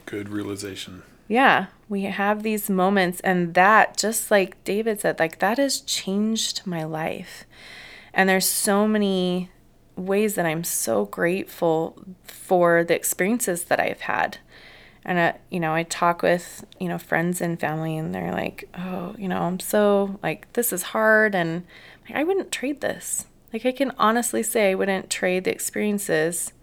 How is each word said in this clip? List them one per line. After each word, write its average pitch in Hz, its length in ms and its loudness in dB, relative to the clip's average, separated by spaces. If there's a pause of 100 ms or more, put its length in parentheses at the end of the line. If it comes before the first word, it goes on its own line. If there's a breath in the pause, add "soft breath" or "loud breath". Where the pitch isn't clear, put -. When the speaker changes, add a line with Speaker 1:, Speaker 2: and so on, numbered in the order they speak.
Speaker 1:
Good 101 240 -8
realization. 98 720 -8 (240)
Speaker 2:
Yeah, 208 400 4 (200)
we 196 160 -4
have 202 400 -2
these 214 260 -2
moments, 185 520 2
and 175 320 0
that, 190 440 6
just - 340 -2
like 196 320 2
David 214 380 -2
said, 160 180 0
like, 160 200 -2
that 208 180 2
has 277 240 0
changed 214 840 -2
my 170 180 -4
life. 160 640 -6 (680 loud breath)
And 190 140 4
there's 190 200 4
so 208 400 2
many 185 600 0 (460)
ways 202 400 0
that 175 100 0
I'm 160 180 -2
so - 420 -2
grateful 170 960 -2 (220)
for 170 600 4
the 165 120 2
experiences 185 680 -2
that - 140 2
I've - 220 -4
had. - 360 -2 (680 loud breath)
And, 180 120 -2
uh, 170 160 4 (160)
you 190 100 -4
know, 160 140 0
I 165 100 0
talk 175 380 0
with, 180 440 0 (140)
you 185 100 -4
know, 175 80 -4
friends 175 440 -2
and 170 180 -2
family, 160 380 -4
and 165 160 -6
they're - 200 -4
like, - 340 -8 (100)
"Oh, 180 400 -8
you 196 100 -8
know, 185 140 -4
I'm 180 180 -2
so, 202 600 2
like, 160 320 -6
this 240 200 -2
is 180 100 -4
hard." 214 500 4
And, 170 300 -2 (440 loud breath)
like, - 100 -8
I 285 60 0
wouldn't 381 280 -2
trade 269 300 -6
this. - 440 -6 (280)
Like, 226 120 -4
I 254 60 4
can 254 260 -2
honestly 226 460 2
say 208 280 2
I 190 40 0
wouldn't 190 340 0
trade 185 360 0
the 185 60 2
experiences 202 1000 -2 (120)